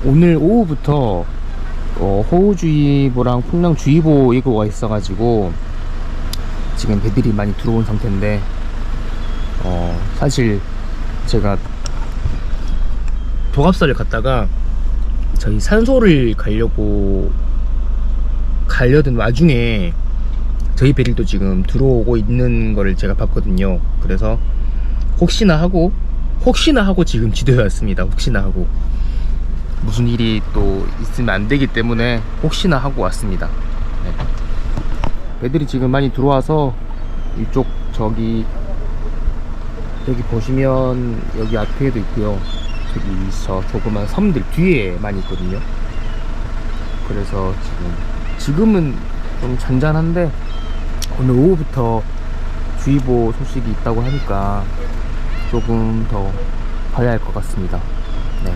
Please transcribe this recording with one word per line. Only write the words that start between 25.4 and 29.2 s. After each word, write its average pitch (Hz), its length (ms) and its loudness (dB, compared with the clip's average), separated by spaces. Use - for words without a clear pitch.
하고, 180 320 2
혹시나 254 420 4
하고 185 200 2
지금 113 260 0
지도에 123 320 2
왔습니다. 98 400 0
혹시나 98 380 0
하고. 95 260 0